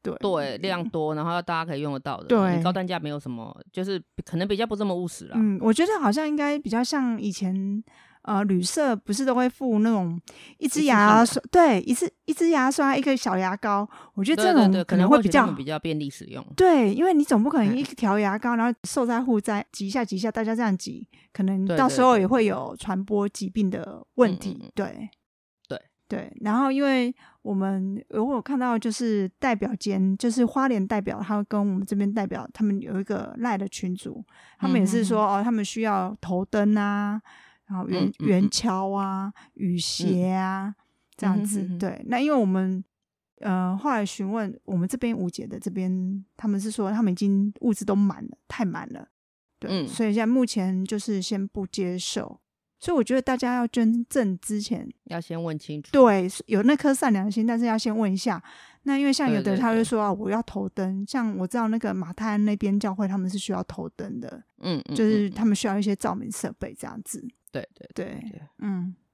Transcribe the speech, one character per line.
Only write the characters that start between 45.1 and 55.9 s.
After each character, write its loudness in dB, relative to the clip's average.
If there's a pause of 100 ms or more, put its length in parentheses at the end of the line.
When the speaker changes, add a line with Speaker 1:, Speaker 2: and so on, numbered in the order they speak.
Speaker 1:
五 -4
节 -10
的 -12
这 -6
边， -4 (140)
他 -4
们 0
是 -6
说 -4
他 0
们 2
已 2
经 2
物 2
资 -8
都 0
满 2
了， -12 (180)
太 -4
满 -6
了， -16 (520)
对， -10
Speaker 2:
嗯。 -2
Speaker 1:
所 -2
以 0
现 0
在 2
目 4
前 0
就 -4
是 -2
先 -4
不 -8
接 -4
受。 -8 (400)
所 -2
以 4
我 4
觉 0
得 4
大 0
家 -2
要 0
捐 2
赠 0
之 -6
前 -6 (180)
Speaker 2:
要 -8
先 -8
问 -6
清 -10
楚。 -18